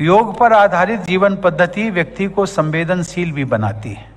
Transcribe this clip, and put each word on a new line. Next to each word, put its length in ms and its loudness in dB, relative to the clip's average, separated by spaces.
योग 380 2
पर 140 6
आधारित 480 2
जीवन 340 0
पद्धति 540 0
व्यक्ति 360 -4
को 200 -2
संवेदनशील 840 -2
भी 140 -4
बनाती 480 -4
है। 240 -18